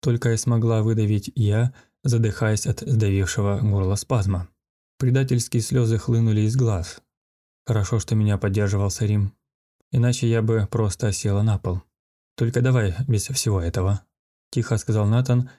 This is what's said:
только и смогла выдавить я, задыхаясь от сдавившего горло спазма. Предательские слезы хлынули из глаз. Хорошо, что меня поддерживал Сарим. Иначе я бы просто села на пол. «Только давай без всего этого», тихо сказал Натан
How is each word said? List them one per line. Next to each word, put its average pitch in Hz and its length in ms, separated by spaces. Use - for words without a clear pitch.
только 117 320
и 113 40
смогла 113 460
выдавить 107 520
я, 113 380
задыхаясь 110 600
от - 140
сдавившего 101 800
горло 101 360
спазма. 95 520
Предательские 127 640
слезы 117 360
хлынули 113 440
из 110 140
глаз. 104 440
Хорошо, 107 320
что - 160
меня 104 240
поддерживал 101 520
Сарим. 104 440
Иначе 123 380
я 113 140
бы 110 280
просто 107 420
села 101 300
на 107 160
пол. 90 240
«Только 120 240
давай 120 340
без 107 220
всего 104 320
этого», 92 420
тихо 113 280
сказал 107 280
Натан 123 520